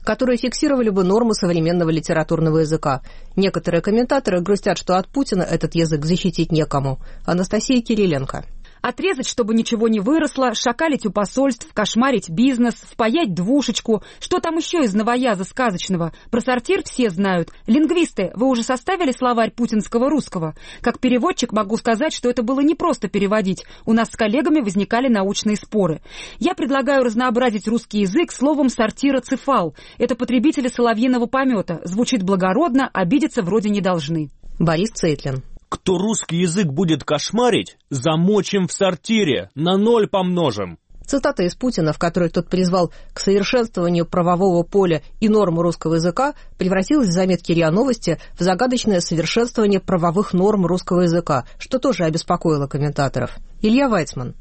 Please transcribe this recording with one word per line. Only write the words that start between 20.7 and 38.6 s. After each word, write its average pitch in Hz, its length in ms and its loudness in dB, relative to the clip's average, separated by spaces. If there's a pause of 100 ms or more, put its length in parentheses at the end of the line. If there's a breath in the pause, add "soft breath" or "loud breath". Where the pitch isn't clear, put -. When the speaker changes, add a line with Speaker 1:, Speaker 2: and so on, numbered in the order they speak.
Speaker 2:
Как - 180 -2
переводчик 247 540 0
могу 208 240 0
сказать, 240 360 0
что - 160 -2
это 247 140 0
было 262 160 0
непросто 285 480 0
переводить. 196 560 0 (220 loud breath)
У 220 80 2
нас 220 160 2
с - 80 -12
коллегами 269 420 2
возникали 208 480 0
научные 208 480 0
споры. 180 460 -2 (380 loud breath)
Я 330 140 0
предлагаю 269 520 0
разнообразить 233 640 0
русский 214 320 -2
язык 202 320 0
словом 277 340 2
сортироцефал. 240 1080 0 (220 loud breath)
Это 240 180 0
потребители 247 520 0
соловьиного 240 580 2
помёта. 240 600 -2
Звучит 202 380 0
благородно, 196 720 2
обидеться 208 500 0
вроде 202 260 0
не 202 100 0
должны. 165 500 -2 (300)
Speaker 1:
Борис 170 300 2
Цейтлин. 143 520 -4 (280)
Speaker 3:
Кто - 280 -2
русский 190 400 -2
язык 180 300 2
будет 156 360 0
кошмарить, 185 720 0 (120)
замочим 170 760 2